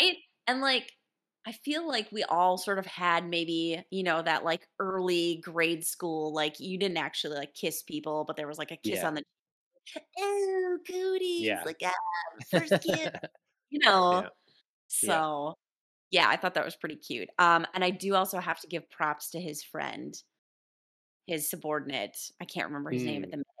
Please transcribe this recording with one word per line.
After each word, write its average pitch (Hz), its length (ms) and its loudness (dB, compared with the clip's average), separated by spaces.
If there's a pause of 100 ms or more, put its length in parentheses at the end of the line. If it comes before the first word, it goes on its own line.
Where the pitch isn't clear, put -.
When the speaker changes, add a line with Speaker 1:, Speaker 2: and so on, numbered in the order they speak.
Speaker 1:
Right? 359 160 4 (300)
And, 254 140 0
like, 262 320 0 (540)
I 226 60 -10
feel 294 340 -4
like 214 240 -4
we 208 140 -2
all 180 340 4
sort 196 200 -2
of 185 80 -4
had 175 420 0
maybe, 165 640 -2
you 190 120 -2
know, 165 200 2
that, 160 220 2
like, 165 240 -2 (100)
early 180 680 2
grade 165 400 0
school, 156 480 -4
like, 156 280 -2
you 185 180 -6
didn't 185 200 0
actually, 147 380 -4
like, 143 180 -8
kiss - 280 -4
people, 151 420 -4
but 156 120 -6
there 151 120 -6
was, 151 100 -10
like, 151 120 -6
a 165 60 -12
kiss 190 260 -4
Speaker 2:
Yeah. - 20 -2
Speaker 1:
on 156 100 0
the, 147 80 -6 (960)
"Ew, 381 680 0
cooties," 370 520 -2
Speaker 2:
Yeah. - 280 -2
<laughs> - 0 -
Speaker 1:
like, 160 180 -8
"Ah, 180 80 0 (580)
first 202 320 4
kiss." 320 280 0 (600)
You 285 100 -2
know? 185 440 8
Speaker 2:
Yeah. - 40 -10 (720)
Yep. 165 220 4
Speaker 1:
So, 151 300 -2 (560)
yeah, 165 200 6
I 151 80 6
thought 180 160 0
that 160 120 2
was - 100 -8
pretty 156 200 -8
cute. 120 420 -8
Um, 170 360 8
and 185 100 0
I 180 60 4
do 196 260 -2
also 185 240 0
have 170 220 -4
to 165 60 -18
give 165 220 -8
props 151 420 -2
to 165 80 -6
his 151 240 -8
friend 139 500 -8 (1120)
his 156 200 -4
subordinate, 143 680 -4 (220)
I 180 40 -10
can't 110 240 -6
remember 147 220 -6
his 127 140 -2
name 147 200 -4
at 147 60 -10
Speaker 2:
Mm. - 0 -
Speaker 1:
the 147 80 -8
minute, 139 80 -6 (140)